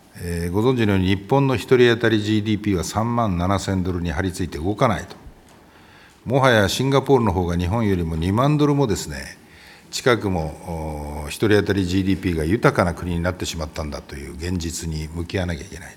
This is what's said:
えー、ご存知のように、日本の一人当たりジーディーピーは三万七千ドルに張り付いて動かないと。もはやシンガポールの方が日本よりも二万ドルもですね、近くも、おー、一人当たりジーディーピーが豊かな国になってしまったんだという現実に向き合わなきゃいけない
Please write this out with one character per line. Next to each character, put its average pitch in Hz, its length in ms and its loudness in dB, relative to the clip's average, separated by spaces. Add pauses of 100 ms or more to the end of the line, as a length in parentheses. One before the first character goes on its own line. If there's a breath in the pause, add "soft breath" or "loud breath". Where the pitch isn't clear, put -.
(180)
え 85 300 -4
ー、 - 20 -4
ご 98 120 0
存 131 160 2
知 110 80 2
の 101 60 4
よ 95 60 4
う - 20 4
に、 90 80 2
日 98 100 2
本 139 280 2
の 131 100 0
一 127 200 4
人 123 180 6
当 117 80 -2
た 117 60 4
り 110 140 2
ジ 107 160 0
ー 101 40 0
デ 107 100 -2
ィ - 80 2
ー - 20 -10
ピ 107 80 0
ー 95 60 2
は 82 80 -2
三 117 320 -2
万 107 200 0
七 92 220 0
千 92 260 -2
ド 92 80 -2
ル 87 80 -4
に 85 120 -2
張 85 100 -2
り 95 80 -2
付 92 140 -6
い 82 40 -4
て - 100 -10
動 92 160 -4
か 131 140 2
な - 100 -2
い - 60 -10
と。 - 100 -18 (1080 loud breath)
も 127 160 0
は 131 100 6
や 107 200 6
シ 123 140 -2
ン 135 60 0
ガ 135 120 4
ポ 135 140 4
ー - 20 4
ル 117 60 2
の 101 80 2
方 90 140 0
が 87 100 -2
日 90 100 0
本 110 200 0
よ 98 80 2
り 87 80 0
も 82 140 -4
二 85 160 0
万 139 240 2
ド 147 100 2
ル 143 80 2
も 139 120 2
で 98 100 0
す - 120 -8
ね、 67 280 -12 (540 loud breath)
近 - 260 2
く 101 140 -4
も、 78 920 -6
お - 20 -10
ー、 - 20 -10
一 - 180 0
人 101 140 6
当 - 40 4
た 101 100 0
り 95 100 2
ジ 90 140 0
ー 95 40 2
デ 95 100 0
ィ 87 60 0
ー - 40 -10
ピ 95 80 -2
ー 85 60 0
が 78 80 -2
豊 95 300 2
か 107 100 2
な 85 100 0
国 90 200 -6
に 87 60 -2
な 87 120 -2
っ - 20 -12
て 87 100 -10
し 85 140 -6
ま 78 80 -6
っ - 20 -12
た 82 140 -10
ん 76 80 -8
だ 67 100 -10
と - 160 -16
い 67 100 -12
う 69 80 -14
現 87 220 -6
実 82 320 -6
に 78 200 -6
向 82 180 -8
き 104 100 -6
合 95 60 0
わ 87 60 -4
な 85 80 -4
き 69 40 -12
ゃ - 60 -14
い - 0 -
け 80 120 -16
な - 80 -16
い - 100 -20